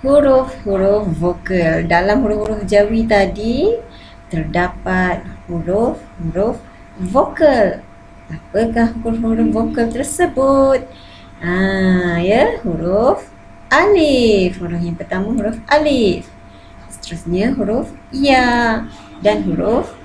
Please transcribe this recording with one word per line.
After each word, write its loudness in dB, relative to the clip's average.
huruf-huruf 2
vokal. 0
Dalam 2
huruf-huruf -4
jawi 2
tadi, 0
terdapat -2
huruf-huruf -4
vokal. 2
Apakah -2
huruf-huruf -2
vokal -2
tersebut? 0
Ah, 0
ya, 2
huruf 0
alif. 2
Huruf -6
yang -4
pertama -6
huruf -4
alif. 2
Seterusnya -4
huruf -2
ya 2
dan 2
huruf -2